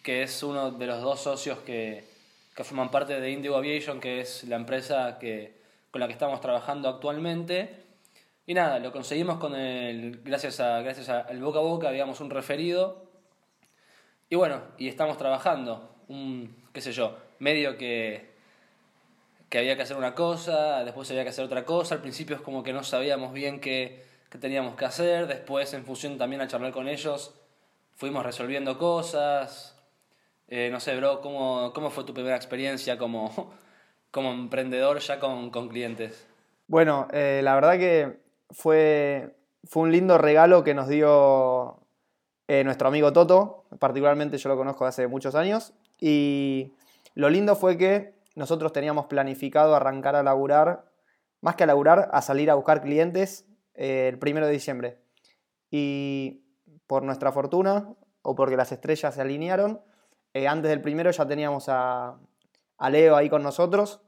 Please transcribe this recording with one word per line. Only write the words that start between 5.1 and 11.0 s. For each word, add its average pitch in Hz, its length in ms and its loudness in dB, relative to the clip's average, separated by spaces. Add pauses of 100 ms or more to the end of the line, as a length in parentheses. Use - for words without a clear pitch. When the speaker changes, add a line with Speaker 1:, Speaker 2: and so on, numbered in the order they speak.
Speaker 1:
que, 110 400 -12 (320)
con 131 80 -10
la 123 80 -2
que 120 60 -10
estamos 135 260 -6
trabajando 135 480 -4
actualmente. 170 960 -6 (640)
Y 175 60 -6
nada, 156 260 2
lo 123 140 -10
conseguimos 160 460 -4
con 143 160 -6
el, 120 680 -8
gracias 135 380 -6
a, 117 200 -2
gracias 131 280 -10